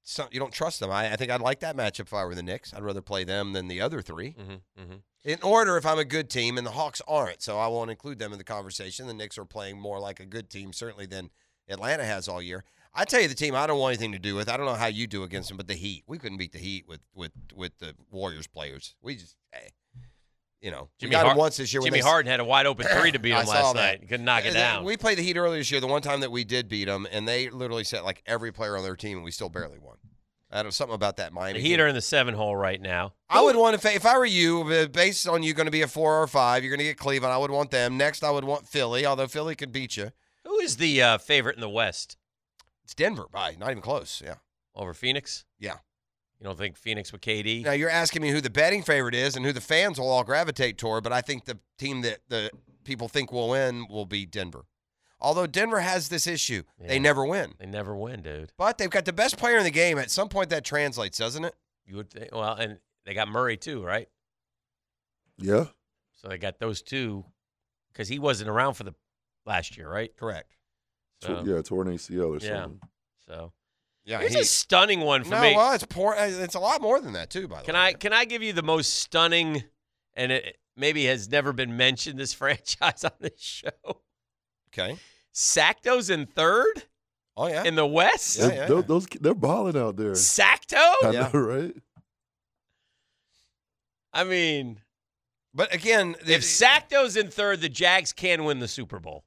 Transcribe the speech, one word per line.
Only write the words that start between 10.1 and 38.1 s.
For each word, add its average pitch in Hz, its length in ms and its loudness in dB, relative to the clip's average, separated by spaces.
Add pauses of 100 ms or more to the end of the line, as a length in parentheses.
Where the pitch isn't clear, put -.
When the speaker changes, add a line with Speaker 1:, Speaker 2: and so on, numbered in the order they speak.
Speaker 1:
a 95 60 -20
good 107 240 -14
team, 98 240 -14
certainly, 104 320 -12
than 92 240 -12 (360)
Atlanta 120 380 -4
has 98 240 -6
all 90 140 -8
year. 90 200 -12 (300)
I 196 140 -2
tell 247 160 4
you 165 60 2
the 131 60 -4
team 143 200 -2
I 139 120 2
don't 151 120 0
want 131 160 2
anything 110 180 -4
to 95 60 -8
do 98 160 -6
with. 107 160 -4
I 123 80 -2
don't 139 80 -4
know 127 80 -2
how 113 140 -2
you 110 180 -4
do 101 160 -8
against 92 260 -8
them, 95 80 -14
but 92 100 -12
the 98 80 -8
Heat. 87 320 -10
We 160 120 -14
couldn't 98 180 -12
beat 92 160 -10
the 82 60 -18
Heat 92 280 -10
with, 80 140 -18 (140)
with, 85 180 -14 (220)
with 92 240 -12
the 78 160 -16 (160)
Warriors 92 360 -10
players. 71 540 -14
We 131 160 -12
just, 87 180 -20 (160)
hey, 62 200 -18 (880)
you 101 100 -10
know, 69 120 -12
we - 240 -14
Speaker 2:
Jimmy 135 60 -2
Speaker 1:
got 160 100 4
'em 151 60 8
Speaker 2:
Har-, 139 100 6
Speaker 1:
once 156 180 2
this 123 160 -4
year 135 80 0
when 131 60 0
Speaker 2:
Jimmy 131 140 4
Speaker 1:
they 127 60 4
s- - 40 -
Speaker 2:
Harden 151 200 4
had 127 100 2
a 120 40 -2
wide 135 220 4
open 143 200 0
three 180 260 4
to 135 60 -2
beat 117 140 2
Speaker 1:
<clears throat> - 0 -
I 117 80 6
Speaker 2:
'em 113 60 0
Speaker 1:
saw 107 60 0
Speaker 2:
last 131 240 4
Speaker 1:
that. 98 240 2
Speaker 2:
night. 104 100 -20
Couldn't 120 160 -2
knock 117 180 4
it 110 40 2
Speaker 1:
And 110 80 2
then 117 180 4
Speaker 2:
down. 101 100 -4
Speaker 1:
we 214 140 -2
played 220 180 2
the 170 60 -4
Heat 175 160 -2
earlier 170 200 2
this 131 120 -4
year, 139 100 0
the 131 60 -2
one 139 160 0
time 143 180 -2
that 127 100 -2
we 120 140 -4
did 120 240 -4
beat 101 180 -4
'em, 98 240 -4
and 107 160 -4
they 123 220 -2
literally 117 360 -6
set, 98 200 -6
like, 95 220 -6
every 107 260 -4
player 104 240 -6
on 95 60 -6
their 95 120 -6
team, 101 220 -8
and 85 80 -12
we 85 60 -10
still 95 180 -8
barely 78 300 -12
won. 65 180 -20 (560)
I 104 100 -4
don't, 104 80 -6
something 117 240 -4
about 101 220 -2
that 85 160 -8
Miami 95 260 -6
Speaker 2:
The 120 60 -4
Heat 156 120 2
Speaker 1:
team. 160 40 4
Speaker 2:
are 151 80 6
in 139 80 0
the 117 40 -2
seven 127 340 2
hole 104 200 -2
right 95 260 -2
now. 95 340 -4 (140)
Speaker 1:
I 208 140 8
would 269 140 8
want 226 180 6
to, 202 60 -2
fa-, 214 160 2
if 196 100 0
I 247 100 8
were 254 80 6
you, 170 380 4
uh, 160 240 2
based 180 400 2
on 170 160 2
you 160 100 0
gonna 156 200 0
be 156 100 2
a 139 60 2
four 156 340 2
or 147 60 0
five, 127 340 4
you're 131 80 -6
gonna 143 140 -2
get 151 120 -2
Cleveland. 131 380 0
I 131 40 2
would 143 120 0
want 139 220 -2
them. 123 240 0
Next, 143 260 0